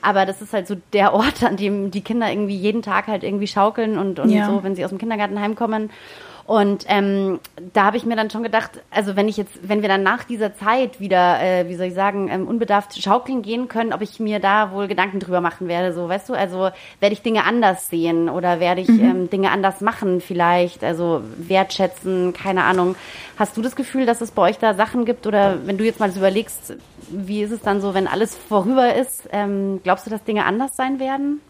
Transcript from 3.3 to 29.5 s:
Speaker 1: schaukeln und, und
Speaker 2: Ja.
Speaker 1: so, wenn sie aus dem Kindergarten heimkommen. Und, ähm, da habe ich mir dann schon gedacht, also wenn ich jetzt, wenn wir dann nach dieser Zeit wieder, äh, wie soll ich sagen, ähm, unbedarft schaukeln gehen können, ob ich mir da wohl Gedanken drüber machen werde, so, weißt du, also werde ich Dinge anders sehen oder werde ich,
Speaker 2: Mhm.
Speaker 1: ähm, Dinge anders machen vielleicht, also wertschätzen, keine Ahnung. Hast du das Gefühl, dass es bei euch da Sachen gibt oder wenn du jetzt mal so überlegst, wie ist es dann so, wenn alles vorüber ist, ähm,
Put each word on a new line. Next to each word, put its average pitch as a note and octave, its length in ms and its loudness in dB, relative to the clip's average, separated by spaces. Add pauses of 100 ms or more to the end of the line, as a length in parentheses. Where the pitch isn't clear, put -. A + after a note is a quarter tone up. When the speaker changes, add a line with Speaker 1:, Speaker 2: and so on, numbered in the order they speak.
Speaker 1:
schaukeln G#3+ 500 0
und, F#3+ 220 -2
und A3 100 2
Speaker 2:
Ja. G#3 160 4
Speaker 1:
so, G3+ 180 0
wenn F#3+ 120 -2
sie F3+ 100 -6
aus F#3 60 -4
dem F#3+ 80 -8
Kindergarten G#3 400 -4
heimkommen. G#3+ 500 -2 (580)
Und, G3+ 420 2
ähm, G3 500 2 (340)
da G3+ 120 4
habe G#3 120 2
ich - 80 -4
mir A#3 120 0
dann A3 140 -2
schon A3 120 -6
gedacht, A3 280 -2 (180)
also G3+ 260 -2
wenn G#3 140 2
ich G#3 80 -4
jetzt, G3+ 240 -6
wenn G#3 220 0
wir G#3 40 0
dann F#3+ 160 4
nach A3 200 2
dieser G#3+ 320 -4
Zeit A#3+ 440 0
wieder, F3+ 400 4
äh, F3+ 300 2
wie F3+ 60 -8
soll F3+ 100 -4
ich F3+ 80 -4
sagen, G3 360 0
ähm, F#3 180 -4
unbedarft G#3 540 0
schaukeln B3 420 0
gehen A#3 260 -4
können, A3+ 240 -2
ob G3+ 80 -4
ich - 180 -10
mir G#3+ 200 -2
da G3 340 2
wohl G3+ 140 -4
Gedanken G3 320 0
drüber F3+ 200 0
machen F3 280 -4
werde, F3 260 0
so, E3+ 160 -6
weißt F#3+ 180 -4
du, B3+ 60 -6
also F#3 360 0 (300)
werde G#3 140 4
ich - 80 -8
Dinge A3 240 2
anders G#3 440 2
sehen E3 380 0
oder F3 320 0
werde F3+ 220 2
ich, F3+ 80 0
Speaker 2:
Mhm. A3+ 100 8
Speaker 1:
ähm, F#3 300 2
Dinge F#3+ 220 2
anders F#3+ 300 0
machen G3+ 380 0
vielleicht, F3 640 2
also E3 380 0 (160)
wertschätzen, F#3 960 0
keine F#3 300 -2
Ahnung. F3+ 320 2 (420)
Hast - 180 -2
du A3+ 60 -4
das B3+ 140 -4
Gefühl, C4 300 -2
dass A#3 140 2
es A3+ 120 -6
bei G#3 100 0
euch G3 160 4
da A3 160 2
Sachen A3 320 0
gibt A#3 220 -4
oder G3 400 2
wenn G3 100 -2
du G#3+ 80 0
jetzt A3+ 140 0
mal G3+ 120 0
so F3+ 80 -8
überlegst, F#3+ 540 0 (380)
wie G3+ 320 -4
ist G#3 80 -4
es A3+ 100 -8
dann G3+ 200 0
so, G3 120 -2
wenn F#3+ 140 0
alles G#3+ 280 0
vorüber A#3+ 600 2
ist, - 360 -4
ähm, G3 520 -2